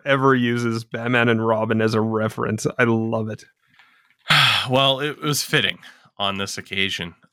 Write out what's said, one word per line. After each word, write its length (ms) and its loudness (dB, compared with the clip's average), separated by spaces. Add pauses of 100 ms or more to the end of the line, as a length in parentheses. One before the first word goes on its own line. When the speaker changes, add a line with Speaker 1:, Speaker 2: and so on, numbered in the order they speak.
Speaker 1:
ever 300 4
uses 500 -2
Batman 440 0
and 160 2
Robin 360 2
as 140 2
a 60 2
reference. 680 -2 (120)
I 60 4
love 440 0
it. 160 -12 (840)
Speaker 2:
<sighs> 140 4 (260)
Well, 300 2
it 220 -6
was 200 -2
fitting 360 0 (400)
on 180 -2
this 220 -6
occasion. 560 -6 (180)